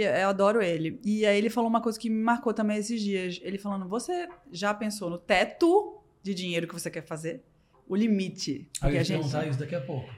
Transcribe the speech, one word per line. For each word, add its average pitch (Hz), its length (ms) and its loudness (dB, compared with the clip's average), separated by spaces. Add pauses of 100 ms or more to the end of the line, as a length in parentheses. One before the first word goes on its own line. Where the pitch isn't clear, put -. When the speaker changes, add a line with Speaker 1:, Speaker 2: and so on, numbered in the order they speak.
Speaker 1:
eu 180 240 4
adoro 202 340 4
ele. 165 420 -2
E 214 220 2
aí 202 100 6
ele 214 140 2
falou 233 180 0
uma 226 120 2
coisa 226 180 -2
que 233 100 -4
me 220 140 0
marcou 233 320 2
também 214 220 0
esses 220 240 -2
dias. 185 420 -2
Ele 190 160 -6
falando, 196 300 -6
"Você 339 400 -4 (240)
já 196 200 -2
pensou 208 380 -4
no 175 80 -6
teto 339 800 4 (240)
de 196 100 -4
dinheiro 175 360 -2
que 175 60 -12
você 165 180 -6
quer 165 100 -8
fazer?" 160 400 -8 (460)
O 190 80 -2
limite. 190 720 0 (120)
Speaker 2:
A - 60 0
Speaker 1:
Porque 147 120 2
Speaker 2:
gente - 20 4
Speaker 1:
a - 20 4
gente - 60 -2
Speaker 2:
vai 160 100 0 (140)
perguntar 151 180 -2
isso 131 80 -2
daqui - 160 -6
a 175 60 -2
pouco. 139 380 -8